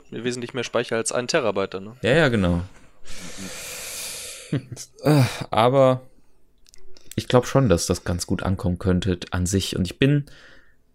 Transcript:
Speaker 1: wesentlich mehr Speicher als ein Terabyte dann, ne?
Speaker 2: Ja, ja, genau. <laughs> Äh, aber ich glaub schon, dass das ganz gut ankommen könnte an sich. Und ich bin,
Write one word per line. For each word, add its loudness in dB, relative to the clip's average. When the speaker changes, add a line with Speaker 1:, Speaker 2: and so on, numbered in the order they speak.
Speaker 1:
wesentlich -6
mehr -4
Speicher -2
als -2
ein -2
Terabyte 0
dann, -8
ne? -16
Speaker 2:
Ja, 2
ja, 4
genau. 2
<laughs> -18
Äh, 6
aber 6
ich -6
glaub 4
schon, 2
dass 4
das -2
ganz -4
gut -2
ankommen -2
könnte 0
an 0
sich. 0
Und 0
ich -8
bin, 4